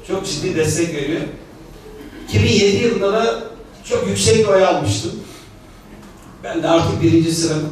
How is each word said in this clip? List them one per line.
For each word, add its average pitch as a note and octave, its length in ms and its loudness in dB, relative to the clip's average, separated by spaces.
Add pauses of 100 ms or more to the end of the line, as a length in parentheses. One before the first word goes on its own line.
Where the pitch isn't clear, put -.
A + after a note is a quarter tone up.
Çok F#3+ 180 -4
ciddi F3+ 300 -4
destek D#3+ 380 0
veriyor. D3 260 -4 (1080)
İki - 140 2
bin A#3 100 2
yedi G3+ 320 4
yılında G3 280 0
da A3+ 300 -2 (420)
çok - 240 -2
yüksek A3 300 2
bir A3 60 4
oy G3 200 4
almıştım. E3+ 480 0 (1300)
Ben - 180 -4
de - 60 -2
artık - 340 2
birinci E3 300 4
sıra D#3 220 -2 (160)